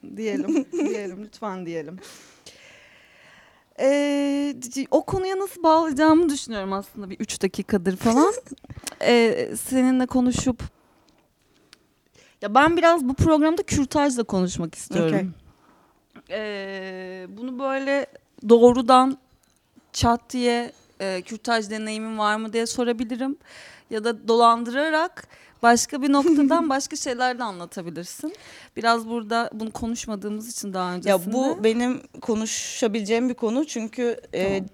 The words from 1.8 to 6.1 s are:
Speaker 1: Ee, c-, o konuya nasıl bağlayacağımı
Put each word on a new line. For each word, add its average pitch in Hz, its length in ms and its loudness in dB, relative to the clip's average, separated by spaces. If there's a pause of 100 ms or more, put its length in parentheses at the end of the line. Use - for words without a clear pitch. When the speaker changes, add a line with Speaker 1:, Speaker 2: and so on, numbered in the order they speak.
Speaker 1:
Ee, 285 760 0
c-, 254 320 -8
o 302 140 2
konuya 381 340 -2
nasıl 381 240 -8
bağlayacağımı 320 680 4